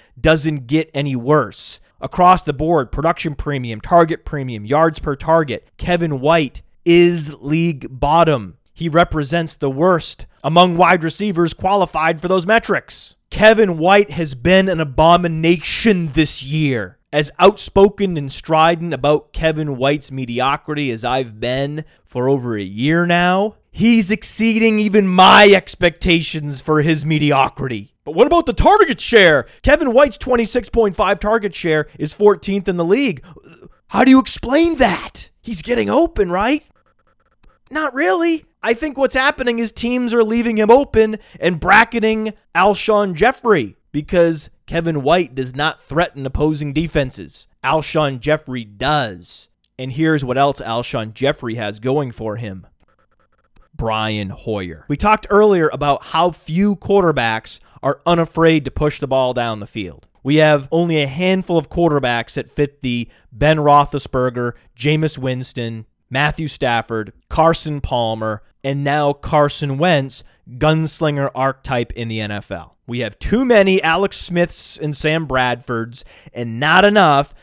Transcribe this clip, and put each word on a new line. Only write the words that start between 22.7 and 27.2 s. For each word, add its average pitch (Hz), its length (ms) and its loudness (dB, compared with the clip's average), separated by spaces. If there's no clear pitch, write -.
now, 180 500 0
he's 220 380 2
exceeding 220 680 0
even 208 280 2
my 185 380 8
expectations 165 1120 0
for 151 220 0
his 151 240 0
mediocrity. 135 880 -2